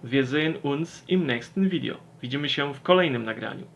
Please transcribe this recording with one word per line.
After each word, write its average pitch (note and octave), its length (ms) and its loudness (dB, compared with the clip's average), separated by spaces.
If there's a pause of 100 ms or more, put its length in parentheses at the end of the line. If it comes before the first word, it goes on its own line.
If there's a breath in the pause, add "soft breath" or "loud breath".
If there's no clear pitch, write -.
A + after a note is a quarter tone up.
Wir B2+ 240 2
sehen D3+ 260 0 (100)
uns C#3+ 460 -4
im F#3 160 2
nächsten C#3 440 0
Video. C#3+ 260 -2 (260)
Widzimy C#3 280 -4
się C#3+ 240 -2
w C3 80 -14
kolejnym E3 420 4
nagraniu. A2 420 -6 (100)